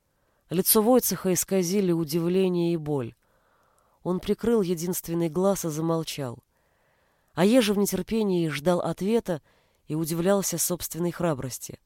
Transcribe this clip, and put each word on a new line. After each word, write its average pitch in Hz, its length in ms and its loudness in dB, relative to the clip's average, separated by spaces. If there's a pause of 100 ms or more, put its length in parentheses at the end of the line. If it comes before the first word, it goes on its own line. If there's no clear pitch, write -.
(500)
Лицо 185 320 2
Войцеха 208 520 2
исказили 185 600 0
удивление 170 800 0
и 170 40 0
боль. 147 380 -4 (880)
Он 180 160 -2
прикрыл 214 420 0
единственный 170 680 -2
глаз 185 340 0
и 170 60 -2
замолчал. 151 720 -4 (920)
А 165 120 2
Ежи 214 280 6
в 196 40 0
нетерпении 190 720 0
ждал 151 320 0
ответа 196 600 -2 (460)
и 151 80 -6
удивлялся 170 640 0
собственной 175 540 -2
храбрости. 135 760 -4